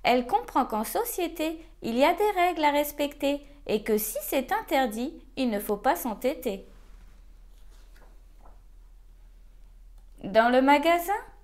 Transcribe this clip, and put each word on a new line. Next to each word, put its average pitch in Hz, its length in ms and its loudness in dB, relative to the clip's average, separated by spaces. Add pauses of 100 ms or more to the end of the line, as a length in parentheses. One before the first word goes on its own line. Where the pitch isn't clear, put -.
Elle 247 200 2
comprend 359 400 0
qu'en 214 180 -4
société, 330 800 -4 (160)
il 233 160 -4
y 269 80 6
a 339 80 6
des 415 200 2
règles 349 300 0
à 294 100 4
respecter 285 680 -2 (240)
et 214 160 -2
que 214 140 0
si 214 240 -4
c'est 269 320 -4
interdit, 269 680 -2 (180)
il 262 120 -2
ne 208 100 -2
faut 208 200 -4
pas 285 180 0
s'entêter. 233 720 -6 (3500)
Dans 220 300 4
le 262 80 6
magasin 330 560 4 (280)